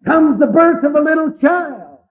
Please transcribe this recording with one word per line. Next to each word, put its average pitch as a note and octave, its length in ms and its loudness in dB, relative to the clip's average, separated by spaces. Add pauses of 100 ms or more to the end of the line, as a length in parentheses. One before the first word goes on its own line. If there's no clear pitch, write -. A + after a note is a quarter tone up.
comes D4+ 340 0
the C#4+ 80 2
birth D#4+ 380 2
of D4 100 -2
a D4+ 60 2
little D#4 320 -2
child. D4+ 640 -4 (120)